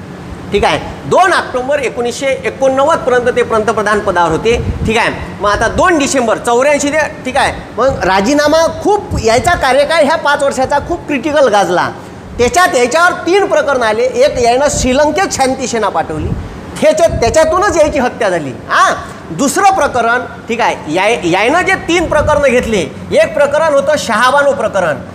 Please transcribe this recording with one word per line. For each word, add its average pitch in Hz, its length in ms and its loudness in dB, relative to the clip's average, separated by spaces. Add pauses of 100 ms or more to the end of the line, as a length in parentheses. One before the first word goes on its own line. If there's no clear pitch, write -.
(520)
ठीक 202 120 0
आहे, 165 140 2 (300)
दोन 349 240 4
ऑक्टोबर 262 460 -2
एकोणीसशे 240 480 -4
एकोणनव्वदपर्यंत 262 1120 0
ते 240 60 2
पंतप्रधान 214 580 0
पदावर 175 300 0
होते. 220 340 0 (220)
ठीक 220 120 0
आहे, 175 120 2 (300)
मग 208 100 2
आता 214 180 0
दोन 311 300 2
डिसेंबर 247 380 0
चौऱ्याऐंशी 262 520 0
ते, 294 100 0 (260)
ठीक 254 120 -4
आहे, 214 160 0 (240)
मग 247 120 2 (160)
राजीनामा 294 640 2 (160)
खूप, 403 220 0 (200)
यायचा 254 300 2
कार्यकाळ 285 500 2
ह्या 311 120 0
पाच 294 260 0
वर्षाचा 262 360 0
खूप 339 280 -6
क्रिटिकल 285 420 0
गाजला. 175 420 2 (480)
त्याच्यात 349 380 4
याच्यावर 302 360 2
तीन 381 340 0
प्रकरण 277 360 0
आले. 220 200 0
एक, 254 360 2
यानं 247 320 2
श्रीलंकेत 294 600 2
शांती 262 340 -2
सेना 214 220 -2
पाठवली, - 400 -4 (520)
त्याच्यात, 311 280 4
त्याच्यातूनच 320 680 2
याची 302 220 2
हत्या 233 300 0
झाली. 156 220 -2
हां, 233 420 0 (440)
दुसरं 359 380 2
प्रकरण, 254 460 0 (280)
ठीक 220 120 -4
आहे, 160 340 -2
याय-, 208 300 2
यायनं 220 380 2
जे 370 120 0
तीन 349 320 0
प्रकरणं 294 420 2
घेतले, 233 300 0 (340)
एक 302 220 2
प्रकरण 294 400 2
होतं 277 240 2
शहाबानो 262 540 2
प्रकरण. 185 440 -2 (180)